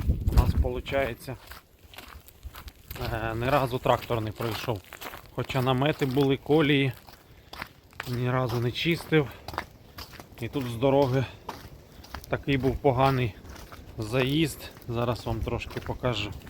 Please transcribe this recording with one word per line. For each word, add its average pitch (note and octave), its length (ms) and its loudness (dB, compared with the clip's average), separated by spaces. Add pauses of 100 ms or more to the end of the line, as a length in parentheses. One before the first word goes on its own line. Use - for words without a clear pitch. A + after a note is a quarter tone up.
(320)
У - 20 4
нас, - 200 6
виходить, B2+ 760 -2
е, B2 80 -8 (2000)
ні A#2 100 -2
разу C3 340 2
трактор A#2+ 420 2
не G#2+ 120 -4
пройшов. A2 480 -4 (540)
Хоча B2+ 280 -2
намети C3+ 440 2
були, C3+ 300 4
колії, C#3+ 560 4 (1160)
ні B2 220 -2
разу B2 300 0
не A#2+ 120 0
чистив. D#3 560 2 (1120)
І A2+ 60 -4
тут C#3+ 220 -2
з A#2+ 40 -6
дороги C3+ 500 4 (1040)
такий C#3 280 0
був B2+ 200 2
поганий C3 580 4 (640)
заїзд. C3 720 0 (180)
Зараз A#2+ 380 -2
вам A2+ 140 -2
трошки A#2 400 -6
покажу. A2 500 -4 (200)